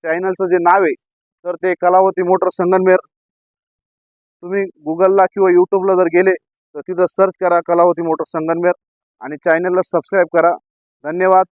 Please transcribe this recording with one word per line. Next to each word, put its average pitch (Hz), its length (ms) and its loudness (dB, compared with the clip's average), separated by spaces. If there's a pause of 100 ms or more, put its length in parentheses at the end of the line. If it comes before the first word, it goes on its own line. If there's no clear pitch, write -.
चॅनलचं 185 440 -4
जे 180 120 0
नाव 180 220 4
आहे 151 120 0 (500)
तर 175 120 -8
ते 185 240 -2
कलावती 185 420 2
मोटर 185 300 0
संगमनेर. 185 520 0 (1400)
तुम्ही 190 200 -4 (240)
Google-ला 190 400 2
किंवा 190 240 0
YouTube-ला 185 460 2
जर 180 180 2
गेले 185 200 2 (400)
तर 147 60 -12
तिथं 180 300 -2
सर्च 190 300 0
करा 175 260 2
कलावती 170 360 0
मोटर 160 260 -4
संगमनेर 170 440 -2 (480)
आणि 139 240 -12
चॅनलला 180 400 0
सबस्क्राईब 180 480 -2
करा. 170 180 2 (540)
धन्यवाद. 185 480 2